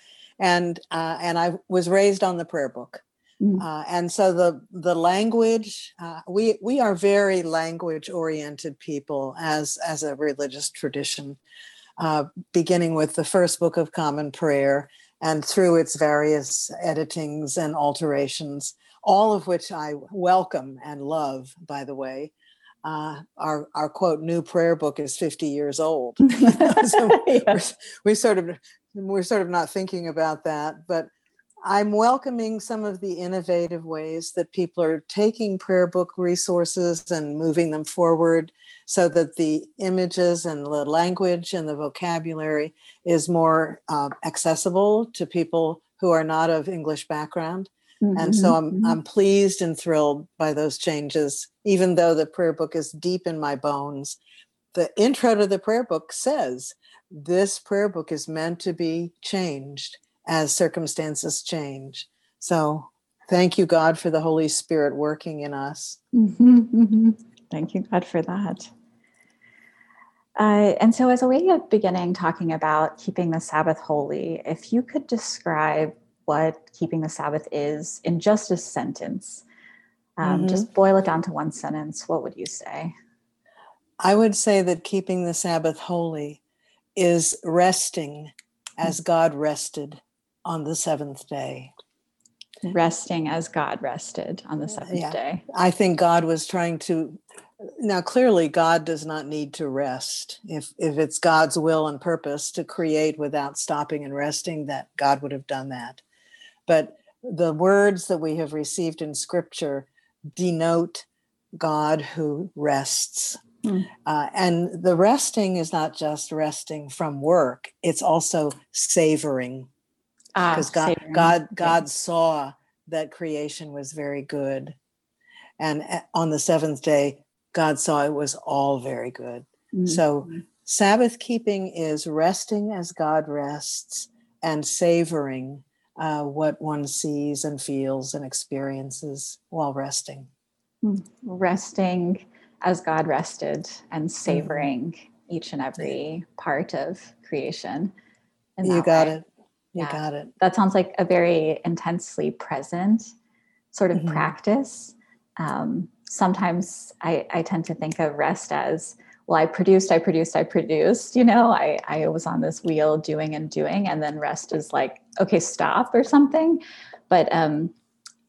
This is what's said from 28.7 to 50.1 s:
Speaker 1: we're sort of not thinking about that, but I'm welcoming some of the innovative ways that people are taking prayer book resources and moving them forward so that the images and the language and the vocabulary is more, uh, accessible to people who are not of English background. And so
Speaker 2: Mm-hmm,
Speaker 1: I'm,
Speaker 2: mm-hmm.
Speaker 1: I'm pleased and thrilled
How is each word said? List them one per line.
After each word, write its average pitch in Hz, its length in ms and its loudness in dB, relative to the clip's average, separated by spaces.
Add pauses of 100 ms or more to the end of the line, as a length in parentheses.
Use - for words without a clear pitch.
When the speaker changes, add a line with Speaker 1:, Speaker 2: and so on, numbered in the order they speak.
Speaker 1:
we're 190 300 -2
sort 202 180 0
of 175 80 -4
not 175 200 0
thinking 185 380 -6
about 156 380 -2
that, 156 420 -6
but 165 220 -2 (560)
I'm 208 260 2
welcoming 226 680 2
some 214 260 -6
of 190 160 -6
the 190 120 -6
innovative 175 680 -2
ways 160 500 -8
that 170 200 -4
people 175 300 -2
are 160 260 0
taking 214 480 0
prayer 185 300 2
book 175 300 -2
resources 175 920 0
and 151 260 -4
moving 160 340 2
them 156 120 -4
forward 165 680 2 (340)
so 175 240 2
that 160 260 2
the 156 300 0 (140)
images 180 680 0
and 147 200 -6
the 147 200 -2
language 175 680 0
and 165 140 -4
the 151 80 -4
vocabulary 156 960 -4 (320)
is 165 220 2
more, 160 600 2
uh, 143 200 -2 (140)
accessible 190 840 0
to 190 180 -8
people 165 560 -2 (180)
who 180 120 2
are 160 120 4
not 160 260 0
of 160 200 0
English 156 380 -6
background. 165 600 -6 (300)
And 185 360 2
so 190 180 6
Speaker 2:
Mm-hmm, - 20 6
Speaker 1:
I'm, 160 180 0
Speaker 2:
mm-hmm. 196 120 0
Speaker 1:
I'm 165 160 2
pleased 196 580 4
and 165 160 -2
thrilled 151 520 0 (100)